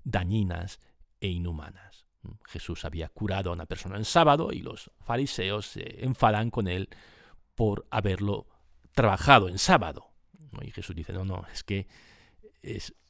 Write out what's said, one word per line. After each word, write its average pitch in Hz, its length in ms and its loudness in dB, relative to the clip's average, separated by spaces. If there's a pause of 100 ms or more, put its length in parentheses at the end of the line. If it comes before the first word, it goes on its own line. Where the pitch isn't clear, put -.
dañinas 90 760 -2 (400)
e 98 80 -2
inhumanas. 87 800 -8 (420)
Jesús - 360 -10
había 80 240 -6
curado 98 420 -4
a 87 40 -4
una 82 120 -10
persona 95 300 -8
en 110 80 -4
sábado 160 480 4
y - 80 -8
los - 300 -14 (100)
fariseos 107 640 -4
se - 380 -10
enfadan 113 460 2
con 101 180 -2
él 92 200 -2 (640)
por 104 360 0
haberlo 101 560 -2 (460)
trabajado 107 560 8
en 90 100 -4
sábado, 98 540 2 (400)
¿no? - 100 -12
Y - 80 -12
Jesús - 240 -12
dice, 82 180 -8
"No, 92 120 -4
no, 92 280 -6
es - 120 -10
que 101 240 -4 (760)
es, - 320 -10 (160)